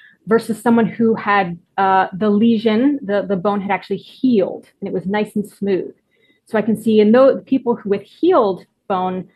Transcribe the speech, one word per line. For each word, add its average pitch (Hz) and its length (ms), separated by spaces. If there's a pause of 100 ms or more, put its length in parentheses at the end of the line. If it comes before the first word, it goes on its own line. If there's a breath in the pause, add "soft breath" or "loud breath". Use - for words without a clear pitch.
(260 soft breath)
versus 226 340
someone 233 260
who 226 280
had, 196 440 (200)
uh, 190 340
the 190 160
lesion, 226 720
the, 196 240
the 196 100
bone 202 240
had 196 100
actually 190 260
healed, - 720 (120)
and 196 80
it 185 40
was 180 140
nice 208 280
and 202 140
smooth. - 460 (500)
So - 140
I 214 40
can 220 180
see 214 200
in 214 120
those 262 340
people 247 300
who - 120
with 202 140
healed 247 640 (220)
bone 185 460